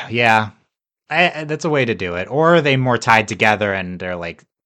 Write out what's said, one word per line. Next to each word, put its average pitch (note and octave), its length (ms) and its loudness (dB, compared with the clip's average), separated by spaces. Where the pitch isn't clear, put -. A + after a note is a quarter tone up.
yeah. A2 400 2
I, D#3+ 340 0
I, - 20 -6
that's D#3 220 -6
a E3+ 40 -2
way C#3 160 0
to A#2 80 0
do F2+ 220 -6
it. F#2 160 -6
Or D#3+ 240 4
are E3 60 4
they C#3+ 160 2
more B2+ 200 2
tied A2 300 2
together G#2 480 0
and F2+ 240 -8
they're F2+ 160 -8
like, E2+ 280 -12